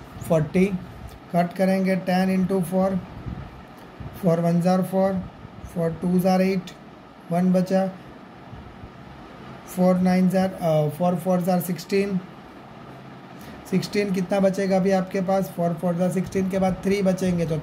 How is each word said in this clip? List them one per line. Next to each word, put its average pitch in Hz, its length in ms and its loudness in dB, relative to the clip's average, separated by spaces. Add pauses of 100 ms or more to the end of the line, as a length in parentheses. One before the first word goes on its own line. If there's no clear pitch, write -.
(280)
forty, 175 380 4 (680)
कट 175 220 2
करेंगे 190 400 2 (100)
ten 185 280 2
into 190 260 2 (120)
four, 190 180 4 (1300)
four 170 200 4
ones 170 240 2
are 185 160 4 (100)
four, 190 160 2 (640)
four 165 180 -2 (120)
twos 180 240 2
are 185 160 4
eight, 190 320 -2 (560)
वन 180 220 2
बचा, 190 360 2 (1900)
four 180 200 6 (100)
nines 185 300 6
are, 190 260 2
uh, 156 380 4
four 180 260 2
fours 180 240 2
are 180 120 4 (120)
sixteen, 196 440 0 (1500)
Sixteen 202 420 0
कितना 190 280 0
बचेगा 190 360 2
अभी 190 140 4 (100)
आपके 185 200 -4 (120)
पास, 190 240 0
four 170 260 0
fours 175 180 0
are 180 200 0
sixteen 190 300 -2
के 190 80 -2
बाद 190 260 0
थ्री 196 180 2
बचेंगे 180 440 2
तो 156 160 -2